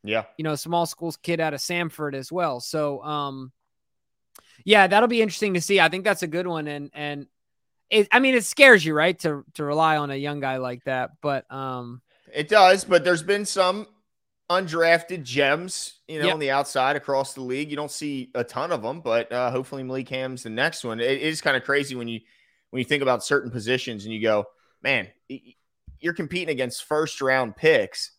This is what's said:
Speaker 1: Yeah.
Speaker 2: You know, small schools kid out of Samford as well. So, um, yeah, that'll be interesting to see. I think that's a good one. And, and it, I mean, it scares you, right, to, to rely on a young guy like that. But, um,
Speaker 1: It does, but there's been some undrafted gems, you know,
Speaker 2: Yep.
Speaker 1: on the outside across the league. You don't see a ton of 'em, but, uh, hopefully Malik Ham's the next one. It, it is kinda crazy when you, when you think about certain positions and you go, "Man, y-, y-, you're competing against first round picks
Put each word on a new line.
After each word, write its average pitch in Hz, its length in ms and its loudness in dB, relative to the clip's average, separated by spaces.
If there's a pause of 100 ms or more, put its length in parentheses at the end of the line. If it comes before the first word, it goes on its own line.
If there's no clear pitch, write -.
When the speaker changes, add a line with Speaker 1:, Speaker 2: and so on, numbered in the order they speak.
Speaker 1:
Yeah. 107 220 -2 (120)
Speaker 2:
You 156 60 -8
know, 156 120 -4
small 170 300 -2
schools 165 300 -10
kid 170 240 -6
out 156 140 -2
of 135 80 -8
Samford 160 520 -4
as 135 160 -10
well. 160 300 -2
So, 147 440 -4
um, 139 500 -8 (1120)
yeah, 202 220 8
that'll 208 200 4
be 233 140 2
interesting 202 320 0
to 175 80 0
see. 196 180 2
I 165 80 6
think 185 160 -2
that's 196 200 0
a 170 40 -6
good 170 200 -4
one. 160 200 -4
And, 147 260 -10
and 147 340 -8 (640)
it, 208 220 4
I 233 80 6
mean, 262 160 4
it 220 80 2
scares 240 400 8
you, 156 100 0
right, 165 260 2
to, 147 340 -4
to 156 100 -8
rely 156 320 2
on 143 160 -2
a 139 60 -6
young 147 240 -6
guy 131 160 -4
like 123 260 -8
that. 127 280 -4 (100)
But, 143 300 -4
um, 127 500 -10 (320)
Speaker 1:
It 151 160 -6
does, 190 340 8
but 175 220 4
there's 170 180 2
been 202 220 0
some 196 420 0 (640)
undrafted 165 760 2
gems, 143 840 -2
you 156 120 -10
know, 151 60 0
Speaker 2:
Yep. 185 80 2
Speaker 1:
on 156 60 -4
the 139 120 -2
outside 139 460 0
across 135 360 -2
the 135 80 -14
league. 135 280 -6
You 143 80 -6
don't 147 140 -8
see 139 440 -8
a 120 80 -2
ton 143 300 -6
of 113 100 -4
'em, 139 180 -6
but, 117 300 -2
uh, 123 200 -2
hopefully 135 320 -6
Malik 131 260 -8
Ham's 131 340 -8
the 113 60 -12
next 131 340 -2
one. 113 160 -6
It, 123 120 0
it 135 100 0
is 156 200 -4
kinda 131 200 0
crazy 139 340 -2
when 120 140 -8
you, 113 100 -8 (520)
when 127 80 -6
you 120 60 -2
think 147 160 0
about 127 220 0
certain 139 260 0
positions 117 540 -4
and 110 100 -10
you 107 80 -6
go, 107 240 2 (360)
"Man, 120 260 -2 (220)
y-, 131 160 -14
y-, 123 100 -20 (460)
you're 170 120 -4
competing 165 360 -6
against 127 340 -4
first 156 380 -2
round 131 340 0
picks 139 640 2